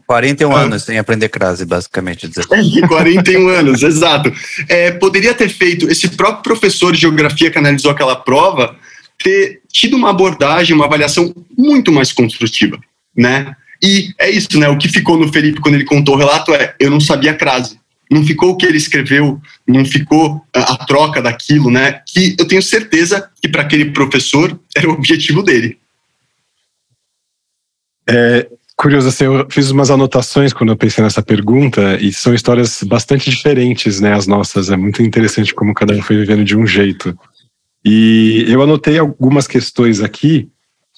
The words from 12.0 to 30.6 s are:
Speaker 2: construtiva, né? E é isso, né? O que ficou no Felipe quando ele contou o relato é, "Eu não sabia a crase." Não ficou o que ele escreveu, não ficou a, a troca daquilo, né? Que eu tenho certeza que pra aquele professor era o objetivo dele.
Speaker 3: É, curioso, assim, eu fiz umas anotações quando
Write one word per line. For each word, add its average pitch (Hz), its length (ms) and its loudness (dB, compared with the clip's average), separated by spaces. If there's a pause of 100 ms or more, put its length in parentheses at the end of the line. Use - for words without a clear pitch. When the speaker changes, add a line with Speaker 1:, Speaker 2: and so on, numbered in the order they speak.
Speaker 2:
construtiva, 113 680 -4 (360)
né? 127 400 0 (280)
E 196 260 0 (100)
é 180 100 0
isso, 214 300 -2
né? 147 100 4
O 143 80 0
que 147 120 -2
ficou - 280 0
no 151 140 0
Felipe 151 300 -2
quando 147 140 2
ele 139 100 0
contou 139 300 2
o - 20 0
relato 147 360 0
é, 135 260 -2
"Eu 139 100 2
não 147 100 2
sabia 147 320 2
a 151 40 -2
crase." 131 440 -4 (300)
Não 151 160 2
ficou 160 260 0
o 185 40 -2
que 180 100 -2
ele 156 120 2
escreveu, 139 600 -2 (300)
não 131 160 4
ficou 151 580 0 (140)
a, 123 180 0
a 131 120 -6
troca 147 360 0
daquilo, 123 480 0
né? 131 380 0
Que 185 320 0
eu 170 80 0
tenho 190 140 2
certeza 196 680 -2 (120)
que - 80 -6
pra 147 140 -4
aquele 151 280 0
professor 143 680 -2 (160)
era - 160 0
o 151 40 0
objetivo 156 500 0
dele. 117 340 -2 (2250)
Speaker 3:
É, 120 380 2 (300)
curioso, 139 320 2
assim, 135 160 0
eu 135 240 0
fiz 135 220 0
umas 135 200 2
anotações 135 640 0
quando 113 160 0